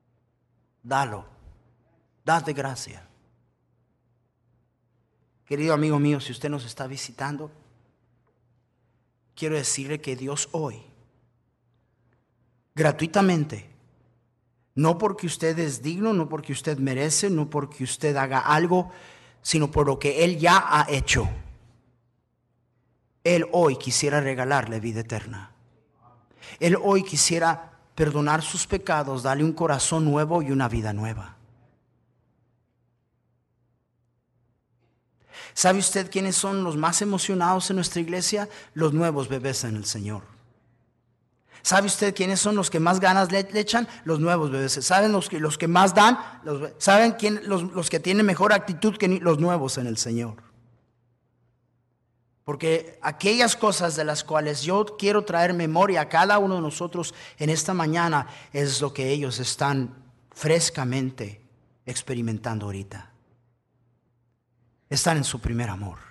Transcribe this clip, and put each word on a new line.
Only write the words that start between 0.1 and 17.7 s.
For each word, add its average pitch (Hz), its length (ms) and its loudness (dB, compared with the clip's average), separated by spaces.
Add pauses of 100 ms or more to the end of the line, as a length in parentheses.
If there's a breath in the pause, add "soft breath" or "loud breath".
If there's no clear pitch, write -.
dalo. 120 420 -2 (1000)
Date 160 280 0
gracia. 135 560 -8 (2250)
Querido 151 300 0
amigo 151 240 2
mío, 147 220 2
si 127 100 -12
usted 127 180 -8
nos 143 160 -6
está 123 220 -12
visitando, 139 640 -10 (1800)
quiero 156 220 -4
decirle 143 440 -4
que 135 140 -8
Dios 135 380 -6
hoy, 139 320 -6 (1900)
gratuitamente, 156 1000 0 (1000)
no 165 220 4
porque 196 280 -2
usted 160 320 -2
es 139 240 -4
digno, 185 300 -2
no 160 160 0
porque 151 240 -8
usted 143 260 -6
merece, 139 500 -2
no 151 220 0
porque 143 320 -6